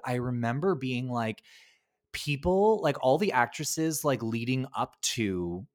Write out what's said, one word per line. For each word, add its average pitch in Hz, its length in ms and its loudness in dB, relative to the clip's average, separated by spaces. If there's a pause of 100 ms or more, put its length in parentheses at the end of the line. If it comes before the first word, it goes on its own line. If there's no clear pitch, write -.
I 127 100 -2
remember 123 600 0
being 127 340 -2
like, 117 340 -2 (680)
people, 185 680 2
like, 147 200 2
all 131 160 6
the 190 160 2
actresses, 151 720 0
like, 127 180 0
leading 117 420 -2 (100)
up 120 260 -4
to 92 720 -2